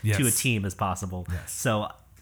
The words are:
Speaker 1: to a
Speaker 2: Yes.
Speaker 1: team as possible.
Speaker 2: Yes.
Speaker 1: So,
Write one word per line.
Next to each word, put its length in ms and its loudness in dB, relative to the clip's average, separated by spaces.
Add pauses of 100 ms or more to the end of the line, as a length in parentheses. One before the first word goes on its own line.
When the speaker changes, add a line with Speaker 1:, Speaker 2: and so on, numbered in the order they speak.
Speaker 1:
to 60 2
a 160 4
Speaker 2:
Yes. 160 4
Speaker 1:
team 240 2
as 100 -2
possible. 560 -2
Speaker 2:
Yes. 220 -6
Speaker 1:
So, 360 0 (340)